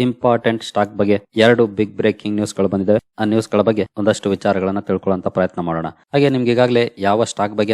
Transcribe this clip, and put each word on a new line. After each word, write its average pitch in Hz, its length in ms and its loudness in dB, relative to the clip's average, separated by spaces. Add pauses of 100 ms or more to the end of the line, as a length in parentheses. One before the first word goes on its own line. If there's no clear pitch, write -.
ಇಂಪಾರ್ಟೆಂಟ್ 117 640 -2
ಸ್ಟಾಕ್ 104 320 -2
ಬಗ್ಗೆ 101 180 2 (280)
ಎರಡು 120 180 6 (140)
ಬಿಗ್ 104 200 -2
ಬ್ರೇಕಿಂಗ್ 104 400 -2
ನ್ಯೂಸ್‌ಗಳು 98 360 -2
ಬಂದಿದ್ದಾವೆ. 101 280 2 (180)
ಆ 113 120 -2
ನ್ಯೂಸ್‌ಗಳ 110 360 0
ಬಗ್ಗೆ 107 160 0 (160)
ಒಂದಷ್ಟು 104 340 0
ವಿಚಾರಗಳನ್ನ 95 540 -2
ತಿಳ್ಕೊಳ್ಳೋಂಥ 95 480 -2
ಪ್ರಯತ್ನ 92 320 -2
ಮಾಡೋಣ. 82 200 -4 (260)
ಹಾಗೆ 143 220 4
ನಿಮ್ಗೆ 120 180 0
ಈಗಾಗಲೇ 123 300 2 (240)
ಯಾವ 107 240 2
ಸ್ಟಾಕ್ 104 280 -6
ಬಗ್ಗೆ 104 140 0